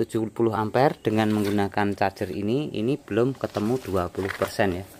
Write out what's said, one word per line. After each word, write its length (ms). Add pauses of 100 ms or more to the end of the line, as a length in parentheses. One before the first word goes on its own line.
tujuh 240
puluh 240
ampere 480
dengan 320
menggunakan 640
charger 400
ini, 400
ini 240
belum 320
ketemu 480
dua 320
puluh 160
persen 480
ya. 80 (160)